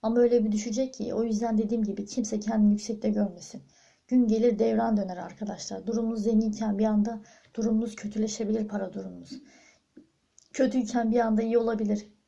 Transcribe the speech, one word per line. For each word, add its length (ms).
Ama 180
öyle 260
bir 60
düşecek 420
ki, 200
o 100
yüzden 340
dediğim 260
gibi, 220
kimse 340
kendini 320
yüksekte 380
görmesin. 540
Gün 200
gelir 320
devran 380
döner 200
arkadaşlar. 720
Durumunuz 360
zenginken 540
bir 80
anda 360
durumunuz 420
kötüleşebilir, 720
para 260
durumunuz. 480
Kötüyken 580
bir 80
anda 220
iyi 160
olabilir. 500